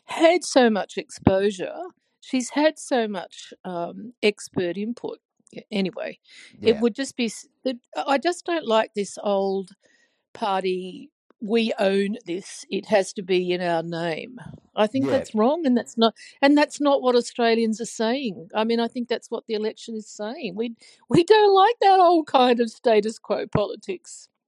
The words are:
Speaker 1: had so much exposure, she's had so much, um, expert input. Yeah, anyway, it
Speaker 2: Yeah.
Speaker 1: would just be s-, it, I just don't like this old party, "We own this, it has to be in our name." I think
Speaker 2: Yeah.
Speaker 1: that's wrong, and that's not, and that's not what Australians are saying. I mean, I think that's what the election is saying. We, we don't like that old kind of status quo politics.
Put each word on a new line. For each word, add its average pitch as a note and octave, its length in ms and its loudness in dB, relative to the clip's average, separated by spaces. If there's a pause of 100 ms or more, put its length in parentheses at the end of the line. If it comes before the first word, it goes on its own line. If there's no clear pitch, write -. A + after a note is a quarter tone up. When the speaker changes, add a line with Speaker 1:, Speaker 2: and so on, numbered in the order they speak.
Speaker 1:
had E4 380 2
so B3 260 4
much G3 280 -2
exposure, F#3+ 800 0 (460)
she's B3+ 300 -6
had D4+ 280 0
so A#3 280 -2
much, - 460 -12 (120)
um, F#3 480 -10 (100)
expert F#3 540 -2
input. A3 420 -10 (320)
Yeah, - 200 -18
anyway, - 480 -6 (440)
it A3+ 140 4
Speaker 2:
Yeah. - 20 -10
Speaker 1:
would A3+ 160 0
just C4+ 220 -8
be A#3+ 80 -2
s-, - 220 -10 (180)
it, B3+ 120 -4 (180)
I C#4+ 240 -2
just F4 260 -4
don't E4 220 -4
like A3 280 0
this G3+ 280 -8
old G3 480 -2 (640)
party, F#3 800 -6 (300)
"We A3+ 380 0
own G3 460 0
this, - 440 -10
it G3 180 -6
has G3 260 2
to G3+ 100 -10
be F3+ 300 0
in F3+ 80 -4
our E3+ 220 -2
name." E3+ 560 -6 (360)
I G#3+ 120 2
think C4+ 220 -2
Speaker 2:
Yeah. - 0 -
Speaker 1:
that's B3+ 260 -2
wrong, C#4+ 300 2
and B3 120 2
that's - 200 -6
not, A3+ 180 2 (260)
and C#4+ 160 6
that's D4 240 0
not C#4 200 2
what B3 140 2
Australians A3+ 680 0
are A3+ 40 -6
saying. A3 720 -6
I G#3+ 100 0
mean, A#3 140 0
I A#3 100 -2
think A#3+ 200 -8
that's - 220 -6
what - 160 -10
the A3+ 80 -4
election G#3+ 400 -8
is A3 140 -12
saying. G#3+ 460 -10
We, A#3 200 -6 (340)
we D#4 140 4
don't G#4 320 6
like G#4 260 6
that G4 180 6
old E4+ 280 4
kind B3 340 4
of A#3 100 0
status A3 480 0
quo - 280 -6
politics. - 800 -6 (180)